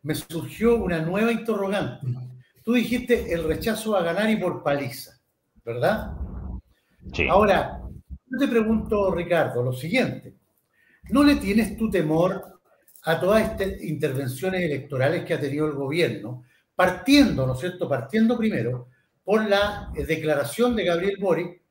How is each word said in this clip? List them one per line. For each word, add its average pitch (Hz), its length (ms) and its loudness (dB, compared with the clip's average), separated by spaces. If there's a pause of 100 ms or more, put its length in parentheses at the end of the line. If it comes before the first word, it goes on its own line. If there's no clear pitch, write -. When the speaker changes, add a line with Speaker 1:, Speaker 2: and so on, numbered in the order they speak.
Speaker 1:
me 147 120 -4
surgió 208 600 0
una 175 220 0
nueva 196 320 0
interrogante. 196 760 -2 (560)
Tú 226 100 0
dijiste, 233 580 0
"El 165 120 -2
rechazo 214 480 -2
va 196 80 2
a 170 40 0
ganar 190 280 0
y 208 60 2
por 165 260 -4
paliza", 143 560 -4 (440)
¿verdad? 139 500 -2 (1000)
Speaker 2:
Sí. - 140 0
Speaker 1:
Ahora, 190 520 4 (480)
yo 254 120 -6
te 277 80 2
pregunto, 214 640 2
Ricardo, 165 480 0
lo 123 120 -2
siguiente. 165 600 -2 (760)
¿No 262 140 4
le 294 120 8
tienes 202 420 0
tu 220 120 -2
temor 175 680 0 (440)
a 160 160 0
todas 208 320 4
estas 190 320 -4
intervenciones 143 800 -2
electorales 143 600 -2
que 170 120 -2
ha 135 40 -4
tenido 147 280 -2
el 147 60 -2
gobierno, 135 680 -2 (320)
partiendo, 185 680 4
¿no 127 80 0
es 123 60 -4
cierto?, 180 280 -4
partiendo 220 500 2
primero 131 500 -2 (360)
por 214 240 2
la, 202 480 0
eh, 151 80 -4
declaración 156 720 0
de 196 100 0
Gabriel 180 340 0
Boric 180 520 -2